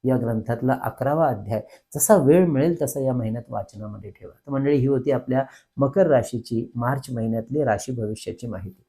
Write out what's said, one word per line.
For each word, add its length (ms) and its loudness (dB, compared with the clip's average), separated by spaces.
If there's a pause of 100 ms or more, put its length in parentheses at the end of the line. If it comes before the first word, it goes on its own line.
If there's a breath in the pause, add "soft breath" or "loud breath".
या 140 2
ग्रंथातला 640 -2
अकरावा 460 0
अध्याय 340 -4 (340 loud breath)
जसा 200 6
वेळ 300 6
मिळेल 360 2
तसा 180 -4
या 140 0
महिन्यात 360 -4
वाचनामध्ये 640 -10
ठेवा. 200 -20
तर 200 -14
मंडळी, 240 2
ही 120 2
होती 240 2
आपल्या 340 0 (320 loud breath)
मकर 300 4
राशीची 680 0
मार्च 360 -2
महिन्यातली 520 -2
राशी 280 -2
भविष्याची 560 -8
माहिती. 420 -12